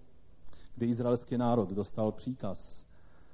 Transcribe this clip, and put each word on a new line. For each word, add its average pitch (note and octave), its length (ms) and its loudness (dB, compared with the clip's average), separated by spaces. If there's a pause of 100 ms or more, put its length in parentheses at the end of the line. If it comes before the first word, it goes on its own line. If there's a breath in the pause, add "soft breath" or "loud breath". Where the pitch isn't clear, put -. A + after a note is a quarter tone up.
(760 soft breath)
kdy A2+ 100 0
izraelský A#2+ 520 2
národ A#2+ 320 6
dostal G2+ 420 2
příkaz - 760 -4 (460 soft breath)